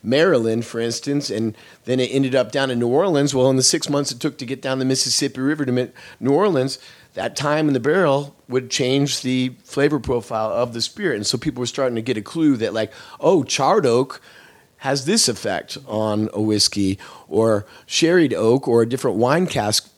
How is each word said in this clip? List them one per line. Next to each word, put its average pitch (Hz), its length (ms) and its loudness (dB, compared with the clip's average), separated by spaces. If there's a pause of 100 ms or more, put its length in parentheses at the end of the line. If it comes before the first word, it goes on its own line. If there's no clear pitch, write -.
Maryland, 117 600 2
for 113 160 -8
instance, 139 480 -4
and 110 260 -4 (300)
then 127 160 0
it 123 100 0
ended 135 240 0
up 123 160 2
down 135 180 0
in 123 80 -2
New 120 120 0
Orleans, 147 440 2
well, 131 160 4
in 135 60 4
the 131 80 2
six 151 260 0
months 143 220 -2
it 123 80 -12
took 151 200 -4
to 127 60 -8
get 131 160 -8
down 131 180 -2
the 131 60 -2
Mississippi 131 540 0
River 147 260 0
to 127 60 -2
Mi-, 123 200 0 (280)
New 127 140 0
Orleans, 151 440 2 (360)
that 98 240 -6
time 151 320 0
in 139 40 0
the 127 60 2
barrel 147 560 0 (140)
would 127 200 -2
change 135 520 0
the 127 320 -2 (100)
flavor 143 360 0
profile 110 520 -4
of 117 220 -2
the 117 80 -6
spirit. 165 340 -4
And 104 100 -4
so - 120 -2
people 123 240 -4
were 123 60 -2
starting 127 280 -2
to 113 60 -4
get 117 160 -4
a 107 40 -6
clue 147 360 0
that, 107 160 -4
like, 110 180 -2 (300)
oh, 160 220 4
charred 151 420 0
oak 123 360 0 (560)
has 135 280 -4
this 214 220 2
effect - 500 -6 (100)
on 107 460 0
a 107 80 -4
whiskey, 101 580 0 (280)
or 107 380 2 (200)
sherried 165 480 2
oak 113 340 2
or 117 140 4
a 113 80 2
different 123 280 -2
wine 143 300 2
cask 107 500 -2